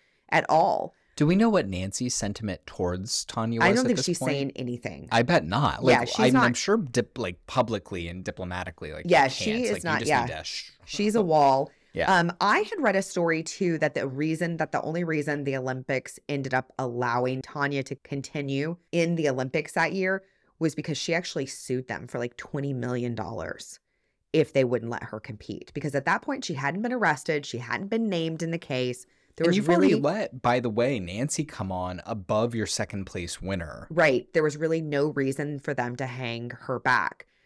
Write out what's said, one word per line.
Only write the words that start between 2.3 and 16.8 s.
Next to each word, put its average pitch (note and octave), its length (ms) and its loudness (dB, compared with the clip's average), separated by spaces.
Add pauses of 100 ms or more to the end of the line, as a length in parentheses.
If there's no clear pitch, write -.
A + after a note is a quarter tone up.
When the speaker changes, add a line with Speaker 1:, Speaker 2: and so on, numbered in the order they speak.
Speaker 2:
towards F#2 600 -4
Tanya A2+ 340 -2
was D#3+ 60 6
Speaker 1:
I F3+ 80 6
don't A#3 60 4
Speaker 2:
at B3+ 80 2
Speaker 1:
think A3+ 100 2
Speaker 2:
this C3+ 80 0
Speaker 1:
she's F3 140 -2
Speaker 2:
point? - 120 0
Speaker 1:
saying C#3 240 -2
anything. A#2+ 560 -8
Speaker 2:
I A#2 120 6
bet C#3 220 4
not. A2 380 0
Like, C3 100 8
Speaker 1:
Yeah, A#2+ 120 4
she's - 140 -2
Speaker 2:
I'm, B3+ 140 6
Speaker 1:
not C4 100 6
Speaker 2:
I'm C3 100 4
sure G3+ 240 2
dip-, B2 400 -2
like, F#2 300 -6
publicly G#2 600 -2
and F2+ 160 -10
diplomatically, F2+ 680 -8
like, E2+ 140 -10
Speaker 1:
Yeah, D#3+ 180 6
Speaker 2:
you C3+ 60 0
Speaker 1:
she - 140 -6
Speaker 2:
can't. A3 180 0
Speaker 1:
is A3 80 0
Speaker 2:
Like, G3 120 -2
you E3+ 60 -2
Speaker 1:
not, D3+ 100 0
Speaker 2:
just - 100 -2
Speaker 1:
yeah. C3+ 120 4
Speaker 2:
need A#2+ 100 -2
to D#2+ 120 -8
sh- - 280 -10 (140)
Speaker 1:
She's G#3 300 0
a A3+ 60 4
wall. C#3+ 500 6 (220)
Speaker 2:
Yeah. E3 180 2
Speaker 1:
Um, E3+ 280 4
I G#3+ 200 4
had G#4+ 200 -4
read G#3+ 160 2
a G3 60 4
story, E3+ 420 0
too, E3+ 360 0
that D#3 140 2
the A#2 140 -2
reason D#3+ 500 -2
that D#3 140 -2
the - 100 0
only E3 220 -2
reason D3 400 0
the C3+ 140 -2
Olympics C3 600 -4 (120)
ended C#3 240 -2
up C3 260 0
allowing B2 600 0